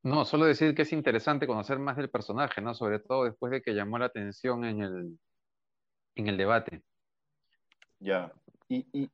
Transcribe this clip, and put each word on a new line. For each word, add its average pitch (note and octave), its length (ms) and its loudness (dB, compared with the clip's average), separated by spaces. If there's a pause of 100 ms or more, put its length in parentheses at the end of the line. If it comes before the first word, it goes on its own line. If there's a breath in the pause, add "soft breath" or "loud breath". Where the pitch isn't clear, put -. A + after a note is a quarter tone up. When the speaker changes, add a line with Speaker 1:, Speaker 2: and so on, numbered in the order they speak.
Speaker 1:
No, C#3 200 2
solo D#3 220 4
decir D#3 300 6
que D#3 80 2
es D3+ 100 0
interesante C#3+ 540 2
conocer B2 320 -2
más C#3 180 -2
del C3+ 120 -4
personaje, A#2+ 520 -4
¿no? A#2 140 -6
Sobre G#2+ 240 -2
todo B2+ 240 0
después B2 280 -2
de C3 100 -2
que A2+ 120 -4
llamó G#2 240 -2
la B2 80 0
atención A#2+ 600 -4
en G#2+ 160 -2
el, F2+ 360 -6 (960)
en G#2+ 120 -2
el G2 100 0
debate. A2 460 0 (1160)
Speaker 2:
Ya. F#2 320 0 (360)
Y, B2+ 240 -2
y, C#3 220 -4